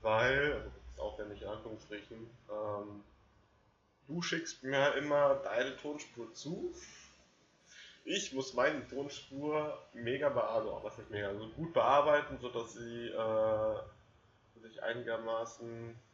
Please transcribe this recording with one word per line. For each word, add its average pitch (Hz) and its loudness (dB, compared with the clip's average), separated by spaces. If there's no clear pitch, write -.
weil, 127 4
also, 110 -4
ist - -16
aufwendig 104 -6
in 101 -8
Anführungsstrichen, 107 -10
ähm, 104 -6
du 160 -4
schickst - -4
mir 139 4
immer 143 6
deine 127 0
Tonspur 120 -8
zu. 202 -6
Ich - -2
muss 131 -4
meine 131 2
Tonspur 147 -4
mega 131 0
bearbeiten, 110 0
was 107 -8
heißt 110 -14
mega, 104 -2
also 104 -6
gut 156 -6
bearbeiten, 143 6
sodass 120 -6
sie, 117 -8
äh, 110 2
sich 113 -14
einigermaßen 117 -4